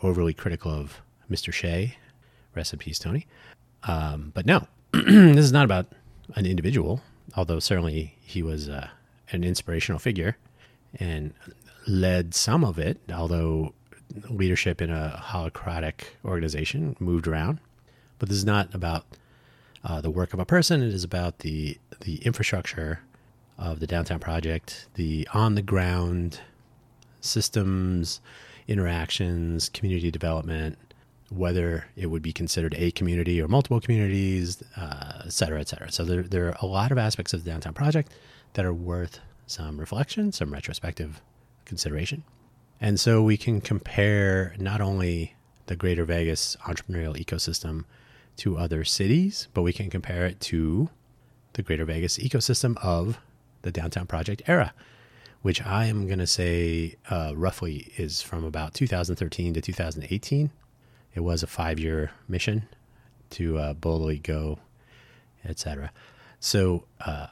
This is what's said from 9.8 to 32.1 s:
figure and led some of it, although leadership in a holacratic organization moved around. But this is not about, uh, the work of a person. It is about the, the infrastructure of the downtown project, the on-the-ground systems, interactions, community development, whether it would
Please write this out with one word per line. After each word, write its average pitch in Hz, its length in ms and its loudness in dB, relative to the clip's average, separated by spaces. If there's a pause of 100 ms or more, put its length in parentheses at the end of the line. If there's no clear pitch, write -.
figure 98 380 -2 (640)
and 78 340 -4 (540)
led 92 480 2
some 147 280 2
of 90 140 0
it, 80 220 -2 (140)
although 80 600 0 (560)
leadership 92 520 0
in 82 80 -2
a 78 340 -4
holacratic 82 800 -6 (220)
organization 78 760 -2
moved 87 280 0
around. 82 320 0 (600)
But 98 100 -2
this 101 80 0
is 98 80 -2
not 101 300 2
about, 85 300 -4 (800)
uh, 80 180 -4
the 80 100 -2
work 90 220 -2
of 90 60 -2
a 92 60 -2
person. 165 380 4
It 113 100 0
is 92 100 -4
about 87 360 -4
the, 78 380 -4 (240)
the 85 160 -6
infrastructure 90 840 -2 (580)
of 82 220 -4
the 80 80 -4
downtown 85 320 0
project, 80 760 -4
the 78 380 -2
on-the-ground 90 1040 2 (840)
systems, 95 1000 0 (460)
interactions, 85 1040 0
community 87 420 -2
development, 78 640 -2 (520)
whether 87 560 0 (100)
it 95 120 -6
would 80 140 -4